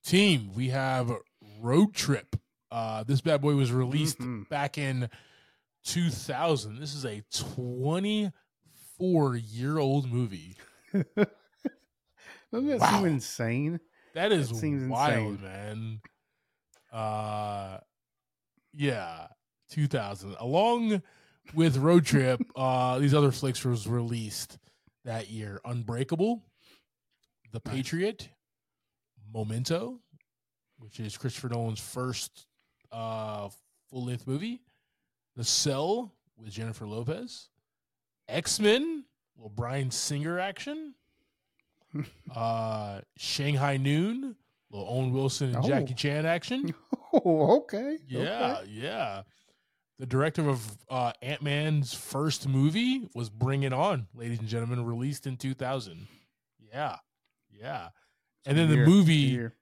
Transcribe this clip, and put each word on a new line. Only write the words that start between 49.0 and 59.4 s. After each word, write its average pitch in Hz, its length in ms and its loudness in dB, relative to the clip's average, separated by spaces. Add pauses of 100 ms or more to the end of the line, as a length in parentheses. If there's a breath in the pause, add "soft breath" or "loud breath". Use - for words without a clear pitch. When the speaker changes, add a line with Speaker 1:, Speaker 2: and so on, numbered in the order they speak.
Speaker 1:
The 131 80 -10
director 147 420 2
of, 110 300 -4 (100)
uh, 123 240 -2 (100)
Ant-Man's 147 720 0
first - 540 -4
movie 185 720 2
was 117 140 -6
Bring 131 340 0
It 131 80 0
On, 139 420 0
ladies 117 240 -6
and 110 80 -6
gentlemen, 117 380 -2
released 123 420 -4
in 131 100 -6
two 131 180 -4
thousand. 113 520 -6 (640 soft breath)
Yeah. 135 260 -6 (600)
Yeah. 117 280 -10 (560)
Speaker 2:
Same - 20 -10
Speaker 1:
And 143 120 4
then 165 120 6
the 151 60 8
Speaker 2:
year. 143 100 8
Speaker 1:
movie 165 420 8
Speaker 2:
Same 131 60 2
year. 117 280 -4